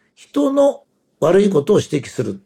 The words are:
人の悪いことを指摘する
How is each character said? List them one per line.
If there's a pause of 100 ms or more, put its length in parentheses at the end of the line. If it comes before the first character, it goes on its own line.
(140)
人
の (360)
悪
い
こ
と
を
指
摘
す
る